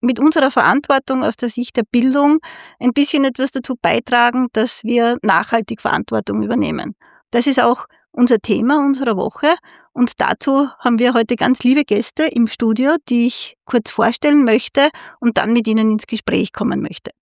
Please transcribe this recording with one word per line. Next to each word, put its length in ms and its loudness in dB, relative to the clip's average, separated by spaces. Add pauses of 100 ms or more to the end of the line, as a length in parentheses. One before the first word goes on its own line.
mit 140 0
unserer 320 4
Verantwortung 720 0
aus 140 -2
der 120 -6
Sicht 280 -6
der 120 0
Bildung 520 2 (400)
ein 120 0
bisschen 320 0
etwas 280 -2
dazu 280 -6
beitragen, 720 0
dass 300 -2
wir 400 2
nachhaltig 580 0
Verantwortung 600 -4
übernehmen. 540 -4 (340)
Das 160 0
ist 140 2
auch 260 0 (240)
unser 300 2
Thema 400 0
unserer 360 0
Woche 380 -2 (380)
und 280 -2
dazu 480 0 (120)
haben 180 0
wir 160 2
heute 220 0
ganz 260 0
liebe 220 2
Gäste 400 -2
im 240 0
Studio, 480 0 (120)
die 200 2
ich 360 -10
kurz 280 -2
vorstellen 500 2
möchte 480 2 (300)
und 180 0
dann 140 0
mit 160 2
ihnen 240 2
ins 160 -4
Gespräch 440 -4
kommen 280 -4
möchte. 420 -10